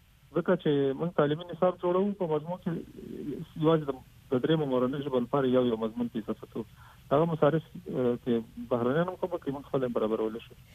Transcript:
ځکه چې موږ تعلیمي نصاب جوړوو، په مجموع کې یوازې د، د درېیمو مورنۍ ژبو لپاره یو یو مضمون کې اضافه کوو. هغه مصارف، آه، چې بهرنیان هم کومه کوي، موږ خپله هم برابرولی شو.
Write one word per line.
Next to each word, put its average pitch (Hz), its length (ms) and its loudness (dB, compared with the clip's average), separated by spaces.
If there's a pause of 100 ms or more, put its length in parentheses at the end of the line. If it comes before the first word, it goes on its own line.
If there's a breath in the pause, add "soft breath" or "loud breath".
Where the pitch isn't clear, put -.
(360)
ځکه 165 160 2 (100)
چې 160 80 2 (320)
موږ 170 80 -2 (100)
تعلیمي 151 320 2
نصاب 175 220 2 (100)
جوړوو، 190 380 2
په 156 120 0
مجموع 165 280 -4
کې 180 80 -2 (920)
یوازې 156 280 4
د، - 20 -2 (400)
د 127 100 4
درېیمو 151 300 2
مورنۍ 127 340 0
ژبو 131 200 0
لپاره 139 280 0
یو 127 160 4
یو 110 100 0
مضمون 113 320 -2
کې 117 100 -4
اضافه - 300 -8
کوو. 117 120 -8 (480 loud breath)
هغه 147 180 4
مصارف، 156 340 2
آه، 123 580 -2
چې 127 80 -2 (400)
بهرنیان 131 380 0
هم 180 140 -6
کومه 180 180 -4
کوي، 143 160 -6
موږ 139 120 -12
خپله 131 200 -2
هم 120 80 -2
برابرولی 110 480 -2
شو. - 100 -20 (200 loud breath)